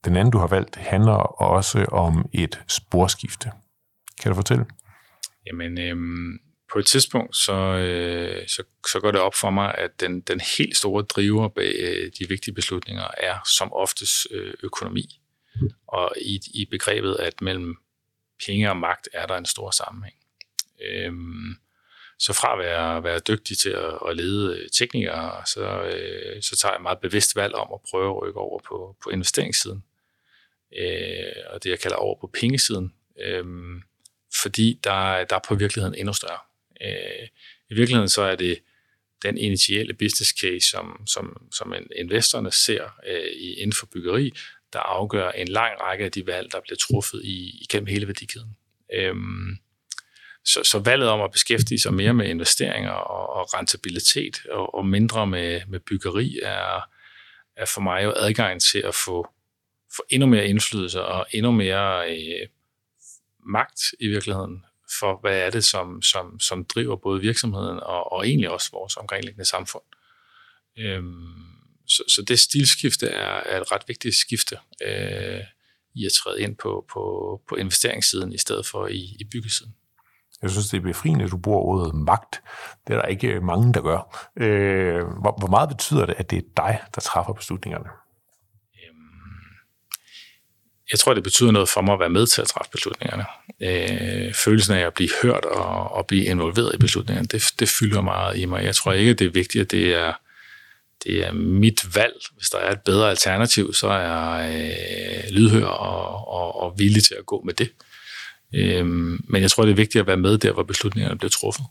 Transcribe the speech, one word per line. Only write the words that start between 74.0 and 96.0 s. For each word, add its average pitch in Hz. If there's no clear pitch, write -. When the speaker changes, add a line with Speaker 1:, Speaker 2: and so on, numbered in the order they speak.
Speaker 2:
skifte, -
øh, 98
i 107
at 95
træde 98
ind 101
på, 98
på, 95
på 98
investeringssiden 95
i -
stedet 101
for 98
i, 98
i 107
byggesiden. 110
Speaker 1:
Jeg 95
synes, 101
det 104
er 90
befriende, 110
at 90
du 92
bruger 101
ordet 90
magt. -
Det 113
er 110
der -
ikke 98
mange, 95
der 82
gør. -
Øh, 98
hvor, 101
hvor 98
meget 120
betyder 135
det, 85
at -
det 92
er 90
dig, 107
der -
træffer -
beslutningerne? 85
Speaker 2:
Øhm, 82
jeg -
tror, 131
det 101
betyder 117
noget 101
for 101
mig 98
at 95
være 87
med 101
til -
at -
træffe -
beslutningerne. -
Øh, 95
følelsen 104
af 87
at 82
blive 85
hørt -
og, 92
og 95